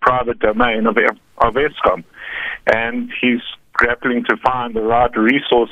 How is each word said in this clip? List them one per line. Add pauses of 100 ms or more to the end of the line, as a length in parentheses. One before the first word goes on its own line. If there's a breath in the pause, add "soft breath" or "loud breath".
private
domain
of, (400)
of
Eskom. (640 loud breath)
And
he's (360)
grappling
to
find
the
right
resource